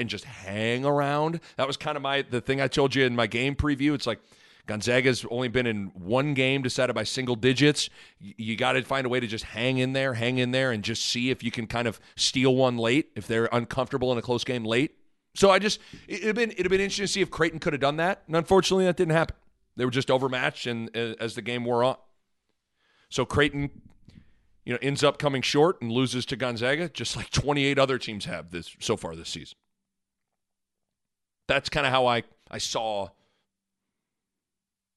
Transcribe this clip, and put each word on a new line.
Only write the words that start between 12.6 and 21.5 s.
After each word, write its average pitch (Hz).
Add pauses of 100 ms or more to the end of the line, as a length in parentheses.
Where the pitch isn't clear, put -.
late, 120
if 101
they're 113
uncomfortable 127
in 120
a 113
close 120
game 123
late. 120 (380)
So 196
I 190
just, 202 (300)
it, 190
it'd 214
been, 233
it'd 175
have 185
been 190
interesting 196
to -
see 196
if 175
Creighton 160
could 151
have 135
done 147
that. 180
And 156
unfortunately, 185
that 175
didn't 165
happen. 160 (400)
They 123
were 127
just 127
overmatched 131
and, 113
uh, 113
as 113
the 117
game 120